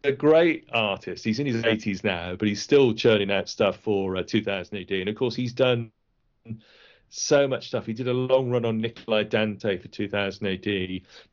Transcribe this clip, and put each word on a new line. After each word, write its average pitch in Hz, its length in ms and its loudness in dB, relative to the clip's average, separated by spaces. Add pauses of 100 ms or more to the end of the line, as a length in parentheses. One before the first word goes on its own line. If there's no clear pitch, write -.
a 139 80 2
great 156 600 4
artist. 101 520 -4
He's 113 160 0
in 143 60 0
his 113 180 -2
eighties 107 400 -2
now, 90 320 -4
but 107 100 -2
he's 101 160 -2
still 135 320 6
churning 104 380 4
out 95 160 0
stuff 98 320 0
for, 98 360 -2
uh, 90 60 -4
two 107 220 0
thousand 98 340 -6
A 90 60 -10
D. 95 160 -4
And 95 80 -4
of 107 80 -4
course, 120 180 -2
he's 123 180 -4
done 123 380 0 (1200)
so 143 380 2
much 127 200 -4
stuff. 110 180 -6
He 113 80 -4
did 123 120 -6
a 127 60 -2
long 127 380 0
run 117 160 0
on 113 120 0
Nikolai 110 460 -2
Dante 104 540 -2
for - 100 -14
two 104 200 -6
thousand 101 380 -4
A 95 120 -2
D, 92 440 -4 (300)